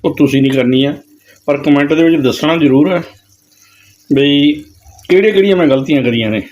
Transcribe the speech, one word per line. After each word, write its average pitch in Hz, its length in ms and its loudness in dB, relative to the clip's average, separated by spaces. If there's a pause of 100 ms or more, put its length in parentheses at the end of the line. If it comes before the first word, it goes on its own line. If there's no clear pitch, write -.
ਉਹ 160 120 -2
ਤੁਸੀਂ 139 240 0
ਨਹੀਂ 135 100 0
ਕਰਨੀਆਂ, 131 420 0 (520)
ਪਰ 143 180 -2
ਕੁਮੈਂਟ 143 300 0
ਦੇ 160 100 2
ਵਿੱਚ 165 200 2
ਦੱਸਣਾ 151 340 -2
ਜ਼ਰੂਰ 147 360 2
ਹੈ 175 80 -2 (1080)
ਬਈ 143 420 2 (580)
ਕਿਹੜੇ, 202 220 2
ਕਿਹੜੀਆਂ 196 240 2
ਮੈਂ 175 120 0
ਗਲਤੀਆਂ 135 360 -2
ਕਰੀਆਂ 117 260 -2
ਨੇ। 107 120 -4 (100)